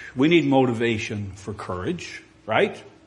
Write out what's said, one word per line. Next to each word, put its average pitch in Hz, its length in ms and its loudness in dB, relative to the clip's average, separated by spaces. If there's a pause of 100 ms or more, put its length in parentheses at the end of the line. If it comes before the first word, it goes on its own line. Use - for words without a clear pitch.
(140)
We 143 140 4
need 165 180 6
motivation 117 880 0
for - 200 -12
courage, 95 680 -8 (240)
right? 113 340 0 (260)